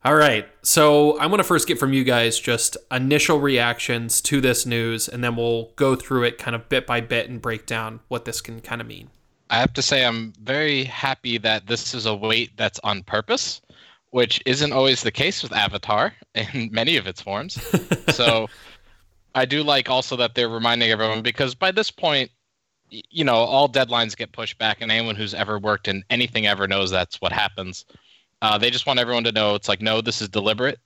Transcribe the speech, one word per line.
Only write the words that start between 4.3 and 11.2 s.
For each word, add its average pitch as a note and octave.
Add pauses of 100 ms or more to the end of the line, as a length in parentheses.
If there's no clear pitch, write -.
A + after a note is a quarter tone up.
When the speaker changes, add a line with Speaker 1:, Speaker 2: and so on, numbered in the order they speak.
Speaker 1:
this B2+
news, A#2
and B2
then A#2+
we'll A#2
go C3+
through B2+
it A#2+
kind A#2
of A#2
bit C3
by A#2+
bit A#2
and A#2+
break A2+
down A2+
what A#2+
this -
can A2+
kinda A#2
mean. G2+ (380)
Speaker 2:
I A#2
have C3
to C#3
say C3
I'm A2+
very C#3
happy B2+